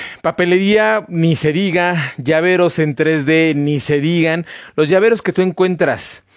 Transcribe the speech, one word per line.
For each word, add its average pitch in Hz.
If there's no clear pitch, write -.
papelería, 196
ni 165
se 151
diga, 175
llaveros 165
en 151
tres 156
D, 160
ni 143
se 147
digan. 160
Los 151
llaveros 202
que 175
tú 185
encuentras 180